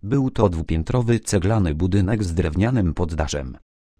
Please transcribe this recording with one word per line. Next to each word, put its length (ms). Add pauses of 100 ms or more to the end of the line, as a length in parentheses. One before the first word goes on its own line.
Był 280
to 180
dwupiętrowy 720
ceglany 540
budynek 500
z 100
drewnianym 600
poddaszem. 640 (420)